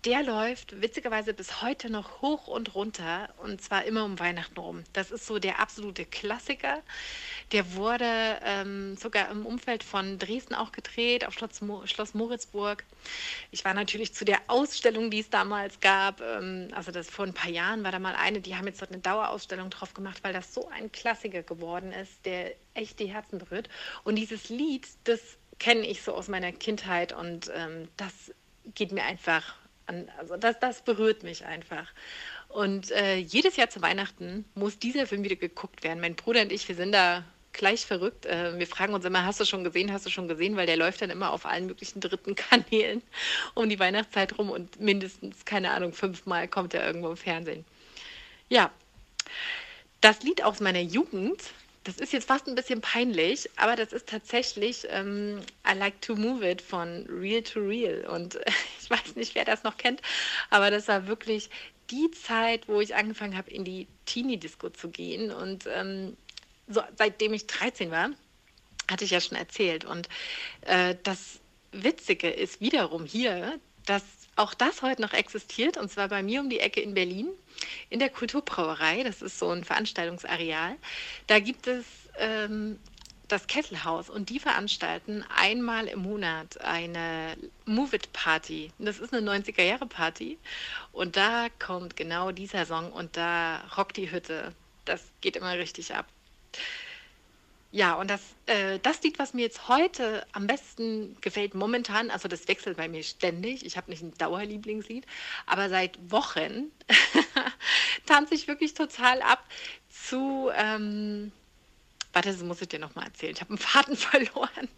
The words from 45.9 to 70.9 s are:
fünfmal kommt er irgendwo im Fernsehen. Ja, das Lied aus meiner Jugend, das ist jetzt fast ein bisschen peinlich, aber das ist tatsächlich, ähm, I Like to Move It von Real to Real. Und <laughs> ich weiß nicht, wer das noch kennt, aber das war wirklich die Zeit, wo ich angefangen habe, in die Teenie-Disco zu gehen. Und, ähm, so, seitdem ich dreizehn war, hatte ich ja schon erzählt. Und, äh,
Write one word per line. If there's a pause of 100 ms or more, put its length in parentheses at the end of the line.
fünfmal
kommt
er
irgendwo
im
Fernsehen. (840)
Ja, (1300)
das
Lied
aus
meiner
Jugend, (440)
das
ist
jetzt
fast
ein
bisschen
peinlich,
aber
das
ist
tatsächlich,
ähm, (280)
I
Like
to
Move
It
von
Real
to
Real.
Und (200)
<laughs>
ich
weiß
nicht,
wer
das
noch
kennt, (480)
aber
das
war
wirklich (420)
die
Zeit,
wo
ich
angefangen
habe,
in
die (180)
Teenie-Disco
zu
gehen.
Und,
ähm, (500)
so, (180)
seitdem
ich
dreizehn
war, (800)
hatte
ich
ja
schon
erzählt.
Und, (540)
äh,